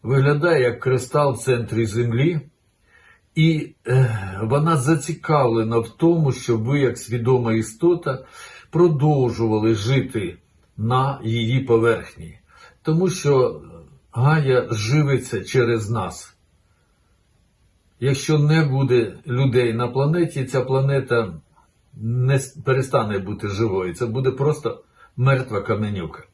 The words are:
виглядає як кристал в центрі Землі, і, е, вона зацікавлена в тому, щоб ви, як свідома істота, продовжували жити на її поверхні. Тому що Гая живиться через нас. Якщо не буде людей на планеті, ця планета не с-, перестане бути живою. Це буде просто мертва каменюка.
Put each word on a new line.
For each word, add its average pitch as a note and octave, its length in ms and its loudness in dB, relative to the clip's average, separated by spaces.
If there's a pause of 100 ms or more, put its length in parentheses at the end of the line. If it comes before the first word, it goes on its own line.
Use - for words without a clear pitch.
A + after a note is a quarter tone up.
виглядає C#3+ 600 2
як A#2+ 180 0
кристал C3+ 520 0
в A2 60 -6
центрі A2+ 480 -2
Землі, A#2+ 540 0 (920)
і, D#3+ 400 2 (120)
е, A2 560 0
вона D3 340 2
зацікавлена C3 1000 0
в A2+ 100 -4
тому, E3 440 2
щоб A2 320 -4
ви, C#3+ 160 0
як B2 180 0
свідома A#2 540 0
істота, D3 720 -2 (460)
продовжували B2+ 1040 2
жити G#2+ 640 -2 (380)
на C3 480 -2
її A2+ 360 0
поверхні. A2+ 760 0 (440)
Тому E3+ 260 0
що C3+ 540 0 (500)
Гая C3 580 2
живиться A#2+ 760 0
через A#2 460 0
нас. - 460 -8 (1600)
Якщо C#3 380 0
не D3+ 260 4
буде C3 520 2 (100)
людей B2 460 2
на A#2 160 -2
планеті, C#3+ 560 0
ця C3 160 -2
планета C3 720 0 (680)
не B2+ 340 0
с-, - 300 -4
перестане B2 540 0
бути G2+ 300 -8
живою. F#2+ 460 -2
Це A#2+ 120 -4
буде B2+ 240 -2
просто C3+ 520 -4 (340)
мертва B2+ 440 0
каменюка. G2+ 600 -4 (120)